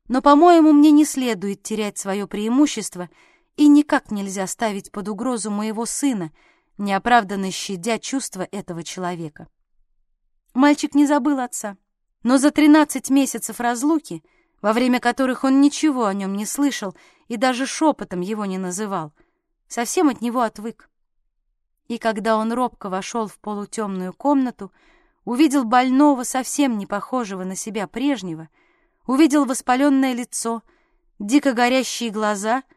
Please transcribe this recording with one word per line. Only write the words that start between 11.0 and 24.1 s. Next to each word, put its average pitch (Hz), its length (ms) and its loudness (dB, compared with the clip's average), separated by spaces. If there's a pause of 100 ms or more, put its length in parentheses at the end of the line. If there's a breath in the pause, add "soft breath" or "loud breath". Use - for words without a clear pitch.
забыл 285 320 0
отца, 220 380 -10 (440)
но 254 160 2
за 285 140 4
тринадцать 302 580 4
месяцев 262 500 -2
разлуки, 240 640 -2 (380)
во 208 120 0
время 247 260 0
которых 247 440 -2
он 269 180 4
ничего 285 440 2
о 196 80 0
нем 196 220 -4
не 208 100 -6
слышал 233 500 -4 (320 soft breath)
и 233 100 -8
даже 254 280 0
шепотом 214 560 -2
его 208 240 -6
не 190 120 -6
называл, 185 560 -6 (540)
совсем 285 420 0
от 214 120 -4
него 240 200 -2
отвык. 220 480 -8 (1000)
И 233 100 -8
когда 220 400 -2
он 220 160 -4
робко 240 360 -6
вошел 196 380 -6
в - 120 -20
полутемную 202 760 -8